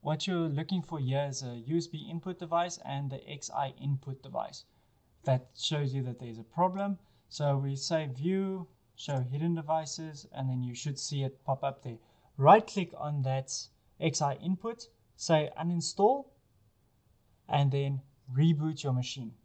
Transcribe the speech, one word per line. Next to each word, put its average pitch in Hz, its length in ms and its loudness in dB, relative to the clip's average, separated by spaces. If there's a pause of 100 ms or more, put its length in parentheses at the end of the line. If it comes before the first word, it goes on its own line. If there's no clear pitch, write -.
what 156 260 -2
you're 170 200 2
looking 160 340 0
for 156 180 -6
here 135 280 0
is 131 140 -6
a 120 140 -8 (100)
U 160 120 2
S 170 80 -2
B 160 240 -10
input 175 280 -8
device 170 460 0
and 139 260 -4
the - 180 -10
X 143 220 -10
I 139 220 -4 (100)
input 135 400 -4
device. - 420 -8 (600)
That 131 320 2
shows 143 380 -2
you 135 80 -2
that 123 180 -6
there's 117 180 -12
a 113 60 -14
problem. 185 540 0 (320)
So 143 280 2
we 139 180 -2
say 156 400 0
view, 190 500 0 (300)
show 139 240 -2
hidden 143 340 0
devices, 156 800 -4
and 135 160 -2
then 127 140 -2
you 123 120 -6
should 139 240 -6
see 139 260 -4
it - 200 -8
pop - 180 -2
up 139 200 -4
there. 117 160 -12 (400)
Right 185 280 10
click - 300 -4
on 147 260 -4
that 135 300 -2 (480)
X 160 220 0
I 143 120 0
input, 202 520 -4 (300)
say 156 340 2 (100)
uninstall, 185 640 2 (1200)
and 143 220 4
then 139 300 0 (340)
reboot 156 480 4
your 135 120 0
machine. 127 380 -4 (120)